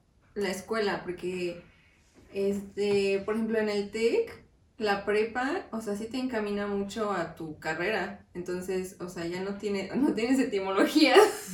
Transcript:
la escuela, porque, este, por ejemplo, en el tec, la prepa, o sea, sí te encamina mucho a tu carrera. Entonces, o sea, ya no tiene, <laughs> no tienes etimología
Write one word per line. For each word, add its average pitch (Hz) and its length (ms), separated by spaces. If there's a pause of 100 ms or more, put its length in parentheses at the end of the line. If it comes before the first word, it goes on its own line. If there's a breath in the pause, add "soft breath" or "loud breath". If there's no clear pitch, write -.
(360)
la 202 140
escuela, 190 540
porque, 175 580 (720 soft breath)
este, 196 920
por 214 100
ejemplo, 226 240
en 214 100
el 202 220
tec, 254 520 (340)
la 202 280
prepa, 247 680
o 226 100
sea, 202 140
sí 220 100
te 247 120
encamina 208 500
mucho 202 440
a 170 240
tu 160 240
carrera. 180 720
Entonces, 185 680
o 180 100
sea, 170 160
ya 180 160
no 202 160
tiene, 202 340
<laughs> - 40
no 262 180
tienes 247 260
etimología 202 760 (380)